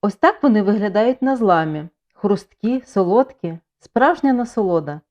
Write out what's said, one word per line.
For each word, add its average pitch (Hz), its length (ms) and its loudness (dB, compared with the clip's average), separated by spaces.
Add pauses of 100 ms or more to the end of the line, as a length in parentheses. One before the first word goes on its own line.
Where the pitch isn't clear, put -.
Ось 202 120 -4
так 370 280 0
вони 214 200 2
виглядають 208 600 0
на 269 140 0
зламі. 160 520 0 (260)
Хрусткі, 214 720 -4
солодкі, 185 720 -2 (200)
справжня 262 540 0
насолода. 175 680 -4 (100)